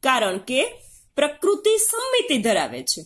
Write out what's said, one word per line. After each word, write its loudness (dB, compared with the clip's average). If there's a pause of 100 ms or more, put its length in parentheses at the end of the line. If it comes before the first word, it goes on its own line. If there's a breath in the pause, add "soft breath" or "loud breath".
કારણ 2
કે -2 (520 loud breath)
પ્રકૃતિ 2
સમમિતિ 0
ધરાવે 0
છે -4